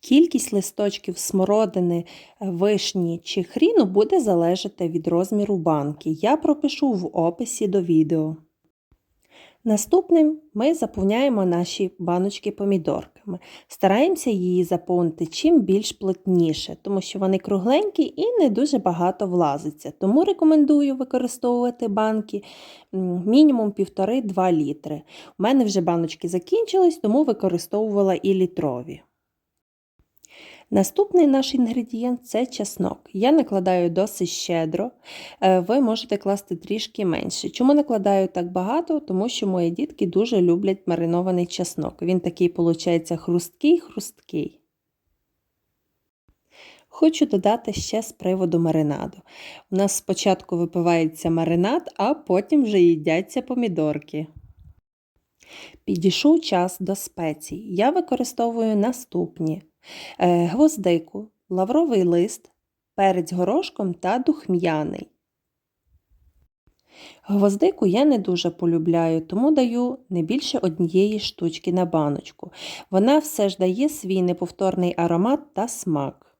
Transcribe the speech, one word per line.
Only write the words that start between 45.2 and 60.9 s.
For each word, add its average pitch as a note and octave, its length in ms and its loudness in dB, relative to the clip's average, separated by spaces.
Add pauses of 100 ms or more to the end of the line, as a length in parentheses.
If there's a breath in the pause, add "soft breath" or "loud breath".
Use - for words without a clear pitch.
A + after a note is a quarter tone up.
Хочу D#4+ 380 2
додати G#3 480 0
ще - 280 -4
з - 100 -12
приводу F3+ 480 -2
маринаду. D#3+ 580 -2 (540 loud breath)
У F#3+ 40 -4
нас G3 160 0
спочатку F#3 640 -2
випивається E3+ 720 0
маринад, E3+ 680 0
а A3 160 0
потім A#3 500 0
вже G#3 160 2
їдяться E3+ 640 2
помідорки. D#3+ 840 -4 (1600 loud breath)
Підійшов G3 560 2
час F#3 380 -2
до F#3+ 160 -4
спецій. D#3 600 -8
Я G#3 340 0
використовую A#3 840 -2
наступні: F3+ 840 -4 (580 loud breath)
е, F3 260 4
гвоздику, G3 840 0 (180)